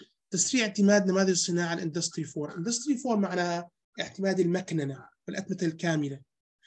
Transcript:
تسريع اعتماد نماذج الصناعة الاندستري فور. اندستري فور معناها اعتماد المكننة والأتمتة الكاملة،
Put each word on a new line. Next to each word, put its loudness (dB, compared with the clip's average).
تسريع 0
اعتماد 4
نماذج 4
الصناعة 0
الاندستري -4
فور. -8
اندستري -2
فور 0
معناها 0
اعتماد -2
المكننة -2
والأتمتة -4
الكاملة، -2